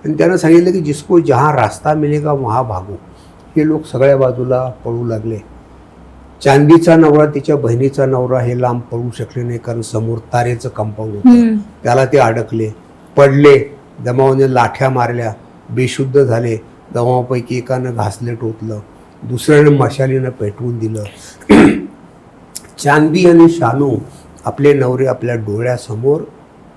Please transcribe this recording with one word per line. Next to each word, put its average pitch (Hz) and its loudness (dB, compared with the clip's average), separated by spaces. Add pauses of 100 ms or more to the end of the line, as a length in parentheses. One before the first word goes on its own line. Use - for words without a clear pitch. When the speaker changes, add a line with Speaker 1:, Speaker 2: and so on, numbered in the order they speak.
Speaker 1:
आणि 156 -2
त्यानं 165 0
सांगितलं 170 4
की, 185 -2
"जिसको 156 -2
जहाँ 143 2
रास्ता 127 -2
मिलेगा 151 -2
वहाँ 127 -2
भागो." 98 -10 (640)
हे 156 2
लोक 156 -2
सगळ्या 139 2
बाजूला 127 -2
पळू 117 -8
लागले. 113 -6 (1040)
चांदीचा 160 6
नवरा, 151 6
तिच्या 147 -2
बहिणीचा 131 -2
नवरा 127 0
हे 120 -4
लांब 123 -2
पळू 120 -8
शकले 120 -10
नाही, 120 -8
कारण 117 -8
समोर 113 -6
तारेचं 120 -4
कंपाऊंड 107 -8
होतं. 104 2
Speaker 2:
हम्म. 233 4 (260)
Speaker 1:
त्याला 127 2
ते 143 0
अडकले, 113 -2 (480)
पडले, 143 4 (280)
जमावाने 135 2
लाठ्या 123 0
मारल्या, 120 -4 (360)
बेशुद्ध 131 0
झाले. 117 -2 (360)
जमावापैकी 123 -2
एकानं 127 -6
घासलेट 117 -8
ओतलं, 110 -10 (440)
दुसऱ्यानं 147 2
मशालीनं 131 0
पेटवून 117 -8
दिलं. 110 -6 (460)
<clears throat> - 0
चांदी 151 2
आणि 165 8
शानू 131 -2 (480)
आपले 139 2
नवरे 127 -2
आपल्या 120 -4
डोळ्यासमोर 117 -4 (560)